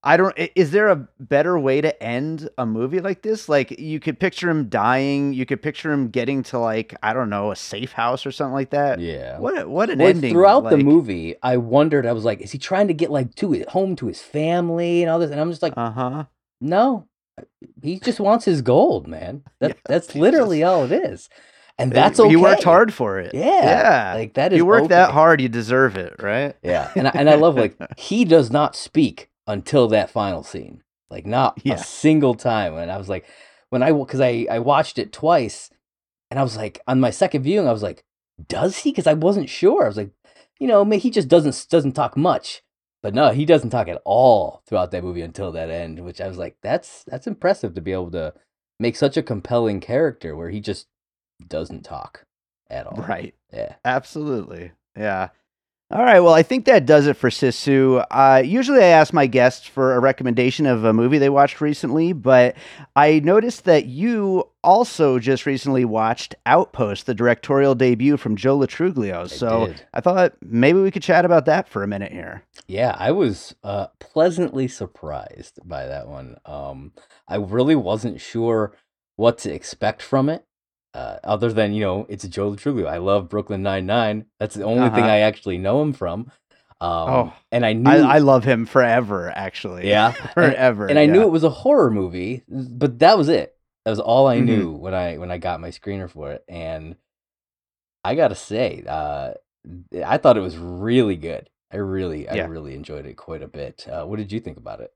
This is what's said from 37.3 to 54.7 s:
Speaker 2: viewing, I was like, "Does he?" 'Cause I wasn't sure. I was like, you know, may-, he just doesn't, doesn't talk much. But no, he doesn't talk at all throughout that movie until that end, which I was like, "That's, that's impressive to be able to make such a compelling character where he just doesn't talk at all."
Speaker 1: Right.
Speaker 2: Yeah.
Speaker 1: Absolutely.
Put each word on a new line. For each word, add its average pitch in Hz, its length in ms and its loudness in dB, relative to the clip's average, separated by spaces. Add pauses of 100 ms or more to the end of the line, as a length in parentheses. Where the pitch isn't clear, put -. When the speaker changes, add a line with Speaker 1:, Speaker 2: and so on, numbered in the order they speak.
Speaker 2:
viewing, 175 240 0
I 120 40 2
was 107 120 -2
like, - 200 -10 (440)
"Does - 320 -4
he?" 277 120 -2
'Cause 180 140 -4
I 156 80 4
wasn't 160 360 0
sure. 196 340 2
I 120 40 0
was 101 100 -6
like, 101 120 -8 (500)
you 269 80 -6
know, 208 160 4
may-, 208 140 0
he 226 140 -2
just 165 160 -2
doesn't, 151 420 2
doesn't 139 240 2
talk 131 240 -4
much. - 460 -2 (400)
But 104 100 -6
no, 139 160 4
he 139 160 0
doesn't 151 240 4
talk 110 180 -2
at 85 160 -10
all 107 640 2
throughout 92 260 -2
that 90 120 -6
movie 90 180 -8
until 82 300 -10
that 82 180 -10
end, 82 340 -10
which 87 160 -16
I 95 80 -10
was 92 120 -12
like, 82 240 -12
"That's, - 400 -8
that's - 240 -14
impressive 180 480 -4
to 92 60 -10
be 87 100 -8
able 90 200 -8
to 80 220 -8 (460)
make 117 160 -4
such 139 200 -2
a 160 60 0
compelling 113 580 -4
character 117 560 -4
where 85 140 -12
he 104 100 -10
just - 280 -10 (600)
doesn't 82 360 -10
talk - 420 -16 (420)
at - 200 -12
all." - 100 -14 (100)
Speaker 1:
Right. - 280 -10 (180)
Speaker 2:
Yeah. - 220 -12 (100)
Speaker 1:
Absolutely. 127 880 -8 (260)